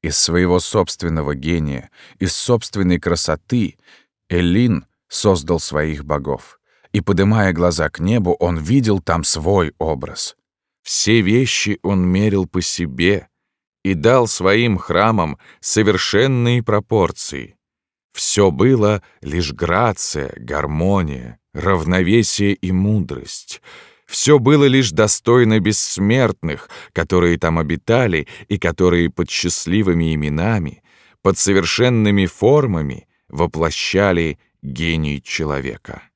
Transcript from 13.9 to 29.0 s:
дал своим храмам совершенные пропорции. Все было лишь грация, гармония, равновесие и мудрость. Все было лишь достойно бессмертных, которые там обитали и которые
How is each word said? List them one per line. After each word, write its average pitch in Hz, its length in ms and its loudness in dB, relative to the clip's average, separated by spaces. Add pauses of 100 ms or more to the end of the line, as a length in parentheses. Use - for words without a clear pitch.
дал 113 320 4
своим 101 520 0
храмам 90 600 0 (220)
совершенные 120 1040 2
пропорции. 98 920 -4 (560)
Все - 380 2
было 104 500 2 (200)
лишь 76 320 -4
грация, 87 840 -2
гармония, 73 1000 -2 (160)
равновесие 92 1000 0
и 90 180 -4
мудрость. 92 920 -4 (440)
Все 143 340 2
было 143 240 4
лишь 131 260 4
достойно 110 720 4
бессмертных, 101 1080 -2 (240)
которые 87 460 2
там 82 220 0
обитали 85 680 0 (220)
и 101 100 -2
которые 87 500 2